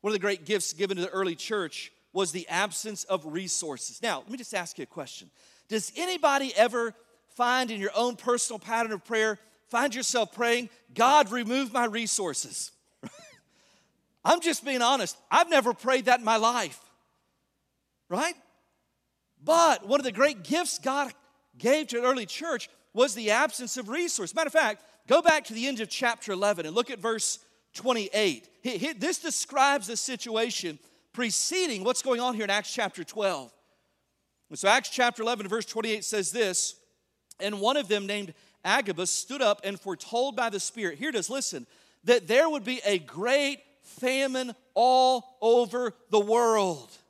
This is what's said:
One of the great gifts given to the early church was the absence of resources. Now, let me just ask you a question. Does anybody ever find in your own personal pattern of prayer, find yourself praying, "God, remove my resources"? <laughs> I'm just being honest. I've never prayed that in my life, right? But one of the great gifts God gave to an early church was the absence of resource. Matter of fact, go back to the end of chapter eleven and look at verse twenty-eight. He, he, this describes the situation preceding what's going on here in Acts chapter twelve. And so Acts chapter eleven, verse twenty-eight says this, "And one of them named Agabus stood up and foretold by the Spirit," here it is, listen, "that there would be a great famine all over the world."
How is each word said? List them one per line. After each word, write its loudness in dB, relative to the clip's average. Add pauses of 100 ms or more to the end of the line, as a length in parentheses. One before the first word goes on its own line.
One -2
of 0
the -2
great -2
gifts -2
given -2
to -4
the -6
early -2
church -8 (200)
was -2
the -10
absence -4
of -4
resources. -8
Now, -2
let -18
me -10
just -14
ask -6
you -8
a -10
question. -14 (360)
Does -4
anybody 0
ever 2 (420)
find 0
in -6
your -4
own 0
personal -2
pattern -2
of -8
prayer, 0 (300)
find 0
yourself -2
praying, 0 (220)
"God, 6
remove -2
my 2
resources"? -4 (320)
<laughs> -14 (1120)
I'm 6
just -2
being 0
honest. 0 (120)
I've 6
never 4
prayed 0
that 6
in -6
my 4
life, 0 (1300)
right? -2 (1040)
But 4
one 2
of -2
the -2
great 2
gifts -2
God -2 (460)
gave 2
to -4
an -2
early 2
church -6 (200)
was 2
the -4
absence 0
of -10
resource. -4
Matter 0
of -8
fact, 2 (240)
go 6
back 4
to -12
the -4
end -4
of -6
chapter -2
eleven 0
and -8
look 0
at -10
verse -4 (360)
twenty-eight. -2 (120)
He, -4
he, -4
this -4
describes 0
the -8
situation -4 (360)
preceding -2
what's -2
going 0
on -2
here -4
in -4
Acts -2
chapter -4
twelve. -4 (960)
And -12
so 2
Acts 4
chapter 0
eleven, -2
verse -4
twenty-eight -4
says -4
this, -2 (640)
"And -4
one 2
of -2
them 0
named -6 (280)
Agabus 0
stood -6
up 2
and -6
foretold -4
by -2
the -6
Spirit," -6
here -4
it -6
is, -2
listen, -6 (380)
"that 4
there 6
would -2
be -4
a 2
great -2 (180)
famine -4 (200)
all 4
over 4 (140)
the 6
world." 2 (180)